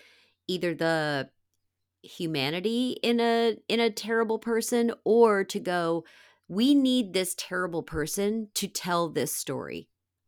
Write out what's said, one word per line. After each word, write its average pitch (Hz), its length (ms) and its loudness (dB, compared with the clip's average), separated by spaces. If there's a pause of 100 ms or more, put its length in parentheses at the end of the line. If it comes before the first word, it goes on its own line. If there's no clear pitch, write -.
(460)
either 175 280 -4
the 151 560 -2 (720)
humanity 180 1000 -2
in 233 180 2
a, 233 360 2 (120)
in 226 120 0
a 233 100 2
terrible 226 480 -2
person, 233 540 0 (120)
or 214 400 6
to 202 140 -6
go, 170 460 0 (440)
"We 233 260 4
need 254 400 2
this 185 240 -2
terrible 180 440 -4
person 202 720 -4
to 202 140 -4
tell 175 400 -2
this 151 260 -2
story." 87 540 -8 (400)